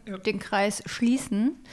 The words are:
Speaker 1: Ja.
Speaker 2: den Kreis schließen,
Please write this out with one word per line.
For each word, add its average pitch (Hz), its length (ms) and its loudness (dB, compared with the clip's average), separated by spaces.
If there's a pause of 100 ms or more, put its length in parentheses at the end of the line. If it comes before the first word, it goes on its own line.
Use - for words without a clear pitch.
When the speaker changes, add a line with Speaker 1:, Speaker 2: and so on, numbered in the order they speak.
Speaker 1:
Ja. 190 120 -8
Speaker 2:
den 202 200 0
Kreis 208 480 0
schließen, 240 680 2 (160)